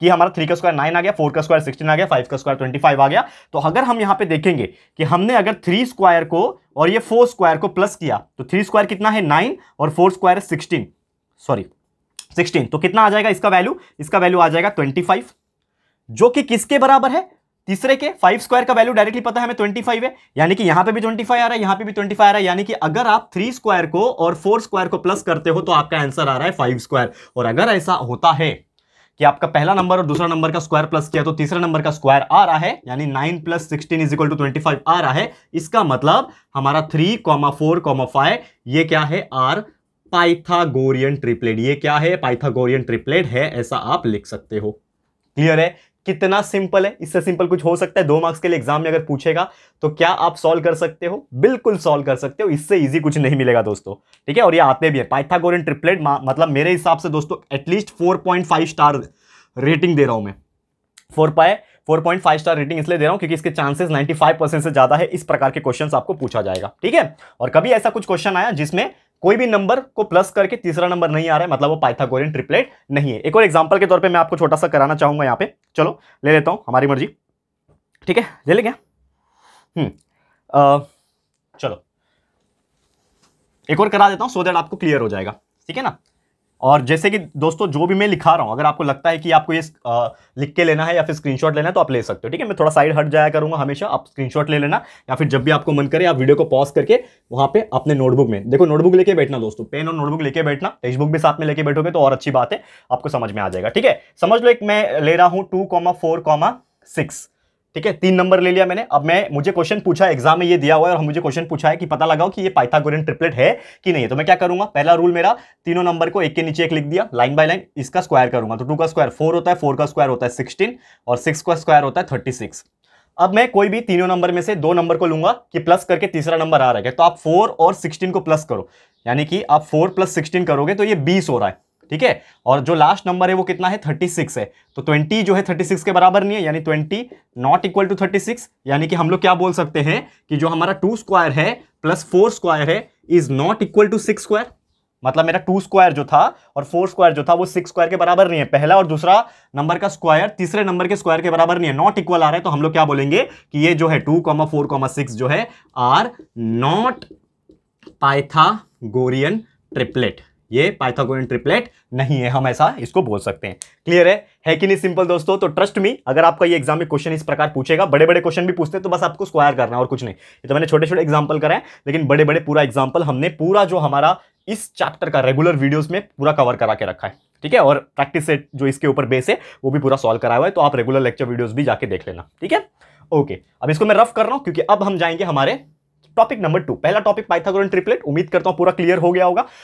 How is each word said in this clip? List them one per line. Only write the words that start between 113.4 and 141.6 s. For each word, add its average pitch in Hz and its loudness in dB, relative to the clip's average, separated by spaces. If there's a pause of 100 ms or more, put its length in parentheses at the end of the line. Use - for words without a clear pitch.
कि 185 2
नहीं 147 0
है, 113 -2
तो 127 -4
मैं 156 -4
क्या - 4
करूंगा, 180 0
पहला 151 2
रूल 170 2
मेरा 170 2 (340)
तीनों 170 0
नंबर 165 0
को 196 -2
एक 156 -2
के 165 -2
नीचे 160 -2
एक 165 -2
लिख 151 -2
दिया, 175 -2
लाइन 127 0
by 156 4
लाइन, 180 -2 (140)
इसका 143 -4
स्क्वायर 131 2
करूंगा, 113 -4
तो 123 -10
टू 147 -4
का 160 0
स्क्वायर 156 -2
फ़ोर 160 -2
होता 170 0
है, 180 2
फ़ोर 143 -2
का 147 -2
स्क्वायर 143 0
होता 123 -2
है 123 -4
सिक्सटीन 196 -6 (320)
और 120 0
सिक्स 156 -6
का 175 0
स्क्वायर 151 4
होता 139 -2
है 175 -6
थर्टी 127 -6
सिक्स। - -12 (540)
अब 185 2
मैं 247 2
कोई 202 2
भी 214 -2
तीनों 185 0
नंबर 175 0
में 175 -2
से 208 -4
दो 156 0
नंबर 170 2
को 175 0
लूंगा 165 0 (200)
कि 165 -4
प्लस 170 2
करके 180 0
तीसरा 165 -2
नंबर 156 2
आ 127 4
रहा 107 -2
है, 127 -4
तो 165 0
आप 165 2
फ़ोर 175 2
और 175 4
सिक्सटीन 185 -6
को 185 -2
प्लस 156 -2
करो, 104 -8 (380)
यानी 131 -2
कि 170 -4
आप 151 2
फ़ोर 156 0
प्लस 185 -2
सिक्सटीन 180 -2
करोगे 151 0
तो 202 -2
ये 214 0
बीस 170 0
हो 127 0
रहा 104 0
है, - -10 (320)
ठीक 156 -2
है। 240 0 (260)
और 135 2
जो 147 -2
लास्ट 165 2
नंबर 180 0
है 185 0
वो 185 0
कितना 180 -4
है, 196 -2
थर्टी 156 -4
सिक्स 160 -6
है, 107 -6 (260)
तो - -10
ट्वेंटी 156 0
जो 196 2
है 196 2
थर्टी 180 -4
सिक्स 190 -2
के 202 0
बराबर 185 4
नहीं 202 -4
है, 202 -4
यानी 156 -4
ट्वेंटी 160 -4 (300)
not 147 0
equal 190 0
to 190 -2
thirty 190 -2
six, 233 -8 (260)
यानी 143 0
कि 175 -2
हम 165 -2
लोग 180 0
क्या 185 4
बोल 180 0
सकते 160 -4
हैं 160 0 (300)
कि 156 -2
जो 160 0
हमारा 165 -2
टू 190 -2
स्क्वायर 175 0
है 160 0 (300)